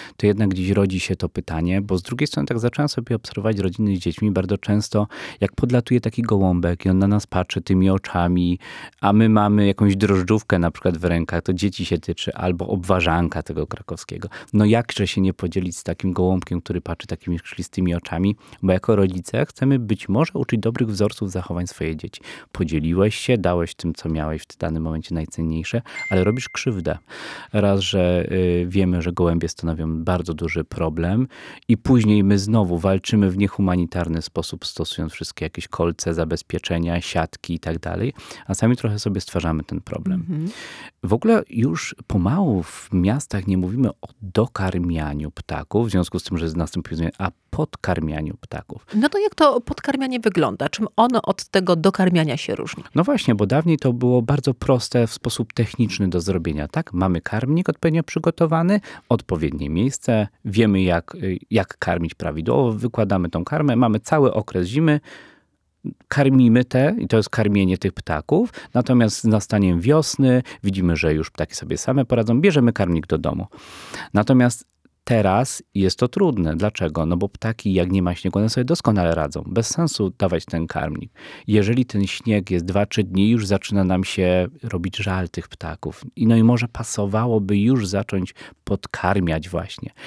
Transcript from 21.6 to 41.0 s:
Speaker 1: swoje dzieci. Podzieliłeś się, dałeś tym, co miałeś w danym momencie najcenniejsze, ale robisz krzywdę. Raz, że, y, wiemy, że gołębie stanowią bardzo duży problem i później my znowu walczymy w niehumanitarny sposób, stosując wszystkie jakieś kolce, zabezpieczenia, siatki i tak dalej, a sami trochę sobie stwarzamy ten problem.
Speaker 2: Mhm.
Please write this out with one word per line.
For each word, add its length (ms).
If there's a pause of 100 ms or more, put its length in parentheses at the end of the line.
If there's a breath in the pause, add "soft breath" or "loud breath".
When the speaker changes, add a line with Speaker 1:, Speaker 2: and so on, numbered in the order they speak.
Speaker 1:
swoje 300
dzieci. 240 (320 loud breath)
Podzieliłeś 640
się, 220
dałeś 360
tym, 200
co 140
miałeś 340
w 160
danym 240
momencie 320
najcenniejsze, 680 (280 loud breath)
ale 140
robisz 240
krzywdę. 500 (540 loud breath)
Raz, 280
że, 520
y, 360
wiemy, 340
że 100
gołębie 360
stanowią 560
bardzo 300
duży 300
problem 640 (400 loud breath)
i 80
później 480
my 140
znowu 400
walczymy 520
w 80
niehumanitarny 840
sposób, 440
stosując 460
wszystkie 320
jakieś 240
kolce, 460
zabezpieczenia, 880
siatki 540
i 40
tak 200
dalej, 340 (340 loud breath)
a 80
sami 220
trochę 220
sobie 220
stwarzamy 440
ten 160
problem. 400
Speaker 2:
Mhm. 280 (540 loud breath)